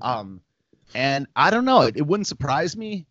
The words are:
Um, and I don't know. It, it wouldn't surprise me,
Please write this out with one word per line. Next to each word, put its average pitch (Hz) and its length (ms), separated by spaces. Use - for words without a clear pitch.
Um, 104 380
and 139 320
I 151 140
don't 233 160
know. 254 160
It, 117 160
it 147 80
wouldn't 196 220
surprise 147 500
me, 208 340